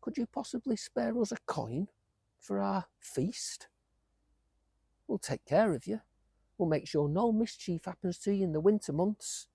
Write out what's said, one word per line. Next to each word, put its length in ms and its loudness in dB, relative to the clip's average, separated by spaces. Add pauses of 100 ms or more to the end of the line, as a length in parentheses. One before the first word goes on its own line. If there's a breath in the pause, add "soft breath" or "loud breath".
could 160 -6
you 80 0
possibly 500 -4
spare 460 -4
us 100 0
a 140 -6
coin 420 -4 (520)
for 220 -4
our 240 0 (140)
feast? 680 -4 (1400)
We'll 120 -2
take 260 -6
care 280 4
of 140 -4
you. 140 -4 (560)
We'll 120 2
make 180 2
sure 220 2
no 220 4
mischief 540 0
happens 340 -4
to 140 0
you 100 2
in 100 2
the 60 2
winter 340 4
months. 600 -2